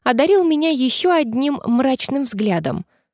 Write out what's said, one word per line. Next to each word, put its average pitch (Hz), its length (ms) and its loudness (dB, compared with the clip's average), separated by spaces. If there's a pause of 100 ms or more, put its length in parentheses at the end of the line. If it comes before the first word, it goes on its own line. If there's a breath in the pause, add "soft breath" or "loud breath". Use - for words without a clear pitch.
одарил 311 380 2
меня 320 280 2
еще 269 420 0
одним 277 520 0
мрачным 262 600 0
взглядом. 180 600 -2 (280)